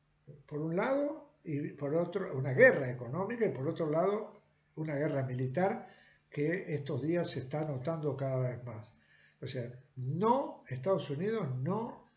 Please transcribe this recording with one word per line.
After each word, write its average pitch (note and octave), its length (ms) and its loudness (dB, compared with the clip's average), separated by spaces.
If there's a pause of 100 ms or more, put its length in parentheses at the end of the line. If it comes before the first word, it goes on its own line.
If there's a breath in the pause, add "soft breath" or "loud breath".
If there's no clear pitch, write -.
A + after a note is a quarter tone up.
(460)
por D3 140 -6
un E3 160 -2
lado, C#4 640 -2
y D3+ 280 -4
por C#3+ 240 -2
otro, F3 420 0
una C3 160 0
guerra E3 380 8
económica, G3 560 -2
y D#3+ 40 2
por C3+ 160 -4
otro D#3+ 220 0
lado, G3 540 0 (340)
una D#3 200 -4
guerra C#3+ 260 0
militar C3 640 0 (420 loud breath)
que D#3 460 -2
estos C3 280 -4
días E3 280 0
se C3 100 -4
está D3+ 240 -4
notando D3+ 520 -2
cada C3 340 0
vez G#2+ 140 -8
más. A2 340 -12 (420 soft breath)
O C3+ 60 -8
sea, B2+ 260 -6 (240)
no, G#3+ 720 2
Estados F3 420 0
Unidos F#3+ 380 0 (100)
no G3+ 480 -2 (100)